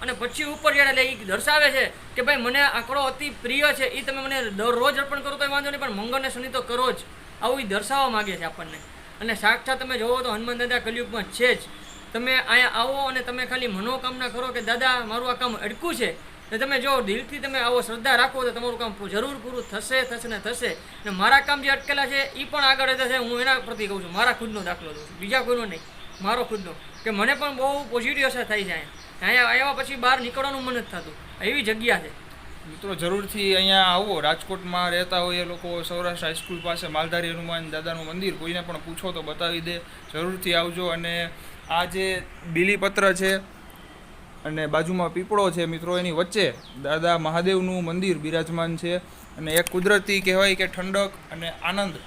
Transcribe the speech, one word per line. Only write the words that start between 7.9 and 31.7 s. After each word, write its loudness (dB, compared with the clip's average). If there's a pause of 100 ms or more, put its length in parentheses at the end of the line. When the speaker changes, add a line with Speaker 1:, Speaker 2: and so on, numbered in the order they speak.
Speaker 1:
માંગે -2
છે -8
આપણને. -8 (440)
અને 0
સાક્ષાત 2
તમે -4
જોવો 2
તો -2
હનુમાન -4
દાદા 0
કલિયુગમાં -4
છે 2
જ. -6 (540)
તમે 2
અહીંયા 6
આવો 0
અને -2
તમે -4
ખાલી -2
મનોકામના -4
કરો -4
કે -4
દાદા 2
મારું -4
આ 2
કામ -2
અડકું -4
છે, 0 (400)
ને -4
તમે 2
જો 2
દિલથી -2
તમે -2
આવો 4
શ્રદ્ધા 2
રાખો 4
તો 2
તમારું -4
કામ -2
પૂ-, -8
જરૂર -2
પૂરું -8
થશે, 0
થશે -6
ને -4
થશે. -2 (360)
ને -4
મારા 8
કામ 0
જે 0
અટકેલા 2
છે -2
ઈ -4
પણ -2
આગળ 4
થશે. 2
હું 0
એના 4
પ્રતિ -2
કહું -4
છું, -10
મારા 4
ખુદનો -4
દાખલો -6
દઉં -14
છું, -16
બીજા 0
કોઈનો 0
નહીં, -8 (420)
મારો 0
ખુદનો. -6 (280)
કે -2
મને 2
પણ -2
બહુ 0
પોઝિટિવ 0
અસર 0
થઈ 0
છે -4
અહીંયા. -6
અહીંયા 6
આવ્યા 4
પછી -4
બહાર 4
નીકળવાનું -2
મન -2
જ -6
થતું, -12
એવી 0
જગ્યા 2